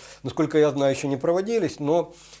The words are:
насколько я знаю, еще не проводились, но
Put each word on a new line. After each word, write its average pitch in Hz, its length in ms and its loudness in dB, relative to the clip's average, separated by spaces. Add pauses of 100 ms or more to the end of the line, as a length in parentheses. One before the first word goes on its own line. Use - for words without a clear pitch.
(240)
насколько 156 340 0
я 151 140 6
знаю, 139 240 2
еще 143 120 -4
не 139 100 -2
проводились, 185 640 -2
но 160 320 0 (300)